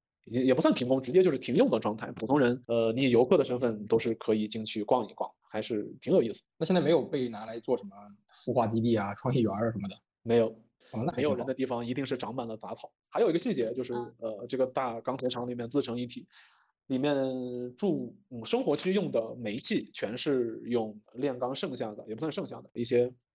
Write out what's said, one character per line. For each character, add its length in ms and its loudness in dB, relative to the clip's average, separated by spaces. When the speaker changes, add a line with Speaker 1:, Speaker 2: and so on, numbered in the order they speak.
Speaker 1:
已 40 -18
经， 140 2
也 100 6
不 80 2
算 100 6
停 140 0
工， 160 2
直 80 -6
接 120 6
就 100 4
是 60 -2
停 180 -2
用 120 6
的 120 2
状 160 0
态。 160 -8
普 140 -6
通 120 4
人， 300 4
呃， 240 2
你 100 0
以 80 4
游 140 8
客 120 4
的 80 4
身 140 -2
份 280 0
都 120 4
是 160 0
可 200 0
以 120 2
进 180 -6
去 200 -4
逛 240 2
一 60 -16
逛， 140 -6
还 120 -6
是 240 -2
挺 120 -2
有 100 6
意 80 0
思。 120 -10
Speaker 2:
那 80 -2
现 100 2
在 40 6
没 100 2
有 120 6
被 260 -2
拿 180 -10
来 120 -10
做 180 0
什 80 -10
么 60 -14
孵 200 -8
化 140 4
基 140 0
地 140 4
啊、 200 0
创 200 -2
意 60 4
园 120 2
儿 200 0
什 60 -6
么 100 -6
的？ 80 -10
Speaker 1:
没 140 2
有。 120 6
Speaker 2:
哦， 140 -4
那 40 0
还 60 -8
挺 0 -
好。 0 -
Speaker 1:
没 60 0
有 120 2
人 120 -4
的 80 -2
地 100 -2
方 200 -4
一 100 -4
定 100 -2
是 140 -2
长 160 -6
满 120 -6
了 100 -8
杂 180 -10
草。 180 -16
还 120 -4
有 100 4
一 20 0
个 60 0
细 160 0
节 180 0
就 100 -4
是， 120 -6
Speaker 3:
嗯。 240 -6
Speaker 1:
呃， 280 -8
这 120 -4
个 80 4
大 340 -2
钢 160 -4
铁 120 -4
厂 200 -4
里 60 -6
面 140 -6
自 140 0
成 160 -4
一 80 -4
体， 220 -14
里 120 -2
面 180 2
住-， 380 -2
嗯， 140 -10
生 180 0
活 140 2
区 160 0
用 180 2
的 260 -2
煤 200 -6
气 360 -2
全 240 -6
是 500 0
用 340 -2
炼 240 -2
钢 160 -2
剩 200 -6
下 200 -6
的， 120 -14
也 80 -8
不 60 -10
算 100 -2
剩 160 -6
下 140 -12
的， 140 -20
一 100 -4
些 280 4